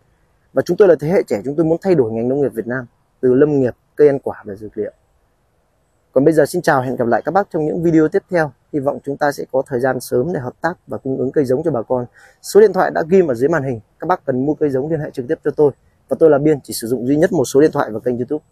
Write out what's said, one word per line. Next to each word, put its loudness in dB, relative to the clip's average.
Và 0
chúng -2
tôi 6
là 6
thế -4
hệ 2
trẻ, -4
chúng -6
tôi 0
muốn 0
thay 2
đổi 2
ngành -4
nông 0
nghiệp 0
Việt -6
Nam -6
từ 4
lâm 4
nghiệp, 0
cây 6
ăn 2
quả -10
và -12
dược -16
liệu. -6
Còn 2
bây 4
giờ 4
xin -4
chào, 2
hẹn -4
gặp -2
lại 0
các -6
bác 0
trong -2
những -4
video 4
tiếp -2
theo. -2
Hy -2
vọng -4
chúng -6
ta 0
sẽ -8
có 0
thời -4
gian -2
sớm -4
để -4
hợp -10
tác -4
và -10
cung -6
ứng -4
cây 0
giống -2
cho -2
bà -4
con. -4
Số 4
điện 6
thoại 0
đã -2
ghim 4
ở 0
dưới 0
màn 0
hình. -6
Các -10
bác -2
cần -2
mua 0
cây -2
giống -4
liên -4
hệ -8
trực -10
tiếp -4
cho 0
tôi. 2
Và -4
tôi 6
là 6
Biên, 0
chỉ -14
sử -8
dụng -2
duy 2
nhất 2
một 0
số 2
điện 4
thoại -4
và -8
kênh -4
YouTube. -6